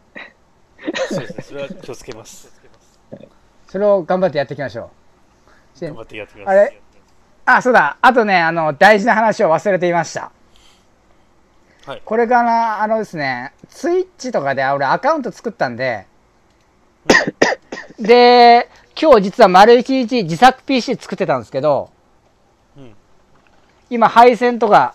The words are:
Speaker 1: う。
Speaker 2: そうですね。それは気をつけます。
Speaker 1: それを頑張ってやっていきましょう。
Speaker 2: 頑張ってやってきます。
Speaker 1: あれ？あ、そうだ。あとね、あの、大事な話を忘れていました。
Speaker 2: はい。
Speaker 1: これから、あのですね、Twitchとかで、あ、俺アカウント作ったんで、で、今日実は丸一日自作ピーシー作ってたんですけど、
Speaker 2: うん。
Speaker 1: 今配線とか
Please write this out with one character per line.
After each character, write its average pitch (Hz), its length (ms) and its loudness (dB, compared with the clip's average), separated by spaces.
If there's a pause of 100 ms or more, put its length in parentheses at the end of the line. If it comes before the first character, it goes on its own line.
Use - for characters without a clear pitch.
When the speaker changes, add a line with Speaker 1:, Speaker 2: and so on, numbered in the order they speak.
(160)
Speaker 1:
う。 - 40 -18 (960)
Speaker 2:
そ 180 80 -6
う - 60 -14
で - 0 -
す - 80 -18
ね。 - 80 -14
そ - 100 -20
れ 139 80 -12
は 139 80 -12
気 185 220 -18
を 117 40 -14
つ - 80 -20
け 127 100 -18
ま 110 120 -20
す。 - 260 -20 (1160)
Speaker 1:
そ - 100 -12
れ 202 80 -2
を 202 180 0
頑 185 160 -4
張 185 100 0
っ - 20 -6
て 147 80 -6
や 139 60 -4
っ - 20 -10
て 143 80 -14
い - 20 -12
き 143 60 -12
ま 123 60 -10
し 107 80 -16
ょ 98 120 -14 (920)
う。 175 60 -12
Speaker 2:
頑 - 100 -14
張 113 60 -18
っ 110 60 -20
て - 100 -20
や 202 80 -14
っ - 20 -18
て - 60 -20
き 110 60 -20
ま 196 60 -20
す。 196 40 -4
Speaker 1:
あ 190 60 0
れ？ 208 260 0 (640)
あ、 240 160 2
そ 254 80 -2
う 240 40 4
だ。 156 280 2
あ 254 120 4
と 233 120 0
ね、 196 120 0
あ 165 140 0
の、 160 220 -2
大 208 260 4
事 202 60 -6
な 220 100 0
話 220 280 0
を 165 80 2
忘 160 200 -2
れ 185 80 0
て 175 80 -2
い 175 60 -2
ま 170 100 -2
し - 100 -14
た。 - 180 -14 (1500)
Speaker 2:
は 127 120 -14
い。 - 60 -20
Speaker 1:
こ 220 140 -8
れ 233 100 0
か 240 160 0
ら、 226 400 -4
あ 214 40 -2
の 220 120 -4
で 208 60 -10
す - 120 -14
ね、 131 360 -8 (160)
Twitch 349 640 -8
と 196 100 -4
か 139 120 -4
で、 131 100 -4
あ、 139 120 -2
俺 139 100 -4
ア 156 140 -2
カ 294 140 0
ウ 320 60 -4
ン - 20 -8
ト 226 100 -10
作 - 180 -14
っ 196 40 -10
た 147 140 -6
ん 120 80 -10
で、 113 300 -8 (1900)
で、 240 680 6 (300)
今 302 160 6
日 208 80 4
実 208 200 0
は 196 40 8
丸 202 300 6
一 247 120 -4
日 254 340 -2
自 165 120 -6
作 254 280 2
ピ 269 120 -4
ー 233 60 -2
シ 254 120 -6
ー - 80 -8
作 - 140 -14
っ - 20 -8
て 190 80 -4
た 147 120 -2
ん 120 40 -10
で 107 40 -18
す - 60 -20
け 135 100 -6
ど、 131 280 -2 (880)
Speaker 2:
う 135 40 -20
ん。 120 120 -20 (960)
Speaker 1:
今 226 180 0
配 240 300 6
線 247 220 -2
と 226 100 0
か 170 260 2